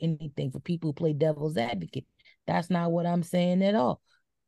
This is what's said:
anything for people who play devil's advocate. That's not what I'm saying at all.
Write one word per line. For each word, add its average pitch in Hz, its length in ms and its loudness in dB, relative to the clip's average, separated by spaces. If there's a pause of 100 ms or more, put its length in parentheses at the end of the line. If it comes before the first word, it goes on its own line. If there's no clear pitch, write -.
anything 151 500 -4
for 139 80 -8
people 165 300 -4
who 143 40 -2
play 160 200 0
devil's 151 420 0
advocate. 196 500 -4 (420)
That's 175 220 -2
not 170 220 0
what 170 140 0
I'm 175 180 2
saying 180 400 2
at 202 120 4
all. 233 260 2 (460)